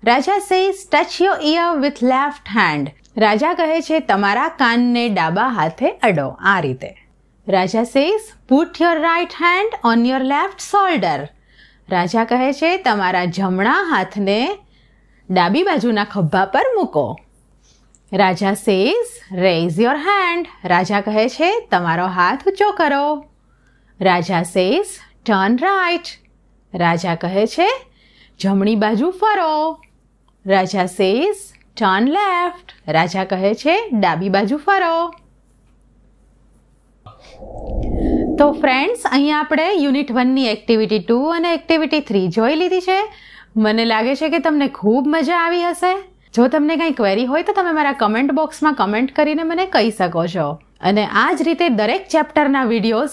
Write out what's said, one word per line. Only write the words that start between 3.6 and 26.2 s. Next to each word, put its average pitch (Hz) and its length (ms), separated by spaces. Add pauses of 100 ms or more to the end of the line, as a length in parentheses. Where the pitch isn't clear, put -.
છે, 311 180
"તમારા 202 480
કાનને 240 640
ડાબા 180 380
હાથે 220 420
અડો." 165 500
આ 190 200
રીતે. 131 380 (500)
રાજા 190 360
સેઝ, 302 380 (300)
"Put 285 140
your 339 300
right 330 340
hand 349 640
on 233 100
your 262 180
left 294 520
shoulder." 196 540 (600)
રાજા 175 340
કહે 254 300
છે, 359 240
"તમારા 185 480
જમણા 196 640
હાથને 208 720 (680)
ડાબી 185 340
બાજુના 240 400
ખભા 190 420
પર 254 160 (140)
મૂકો." 156 440 (920)
રાજા 196 400
સેઝ, 214 800
"Raise 175 440
your 240 180
hand." 349 500 (200)
રાજા 185 360
કહે 214 280
છે, 381 420
"તમારો 175 360
હાથ 185 400
ઊંચો 392 240
કરો." 294 540 (760)
રાજા 180 420
સેઝ, 190 420 (440)
"Turn 208 280
right." 349 480 (680)